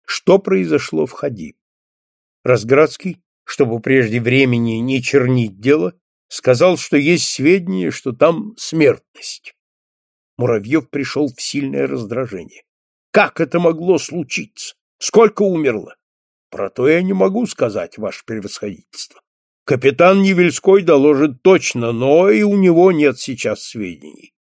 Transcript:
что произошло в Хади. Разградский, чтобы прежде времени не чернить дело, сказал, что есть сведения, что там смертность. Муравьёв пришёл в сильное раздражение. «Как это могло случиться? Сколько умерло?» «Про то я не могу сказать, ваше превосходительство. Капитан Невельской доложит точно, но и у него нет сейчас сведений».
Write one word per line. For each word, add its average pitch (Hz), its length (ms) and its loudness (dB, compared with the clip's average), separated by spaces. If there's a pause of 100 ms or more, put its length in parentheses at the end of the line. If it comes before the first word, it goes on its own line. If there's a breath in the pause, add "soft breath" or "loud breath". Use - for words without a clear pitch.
что - 340 0
произошло 160 680 -2
в 143 60 -8
Хади. 98 440 -10 (880)
Разградский, 127 800 0 (200)
чтобы 117 360 -2
прежде 123 420 0
времени 120 520 2
не 127 280 -4
чернить 123 580 0
дело, 151 340 0 (340)
сказал, 156 500 0
что - 180 -4
есть 151 320 2
сведения, 180 640 0
что - 220 -8
там 165 440 0
смертность. - 1000 -2 (840)
Муравьёв 120 520 -2
пришёл 139 440 -4
в - 80 -16
сильное 139 460 -6
раздражение. 117 760 -10 (480)
«Как 196 280 0
это 165 200 -2
могло 170 380 0
случиться? - 800 -10 (240)
Сколько 214 420 2
умерло?» 156 540 -2 (560)
«Про 98 180 -8
то 123 180 -2
я 165 140 2
не 185 120 -2
могу 190 340 0
сказать, 98 500 -6
ваше 101 280 -10
превосходительство. - 960 -12 (420)
Капитан 139 580 2
Невельской 190 600 2
доложит 147 580 2
точно, 123 520 2
но 147 360 2
и 214 140 2
у 202 140 0
него 185 340 4
нет 147 260 2
сейчас 117 460 -8
сведений». 85 680 -14 (120)